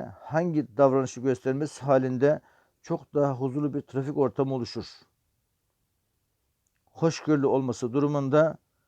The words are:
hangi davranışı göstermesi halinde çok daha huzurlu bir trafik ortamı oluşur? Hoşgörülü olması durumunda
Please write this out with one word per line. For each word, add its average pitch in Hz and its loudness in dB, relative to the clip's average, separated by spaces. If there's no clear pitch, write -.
hangi 151 -4
davranışı 135 2
göstermesi 131 -4
halinde 131 2
çok - -8
daha 143 2
huzurlu 135 -4
bir 139 -4
trafik 135 -6
ortamı 135 0
oluşur? 117 -6
Hoşgörülü 151 0
olması 123 0
durumunda 147 2